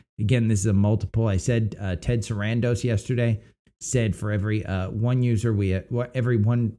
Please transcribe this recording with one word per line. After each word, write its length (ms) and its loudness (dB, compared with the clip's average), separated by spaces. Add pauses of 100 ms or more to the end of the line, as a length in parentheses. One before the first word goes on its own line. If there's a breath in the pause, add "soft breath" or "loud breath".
(200)
Again, 280 2
this 120 2
is 80 -2
a 60 4
multiple. 540 2
I 100 2
said, 420 0
uh, 160 -4
Ted 260 -2
Sarandos 640 -2
yesterday 580 0 (380 loud breath)
said 360 0
for 160 -4
every, 340 -2
uh, 240 -4
one 340 0
user, 300 2
we, 200 2
uh, 160 -2
wha-, 240 -4
every 240 0
one 420 2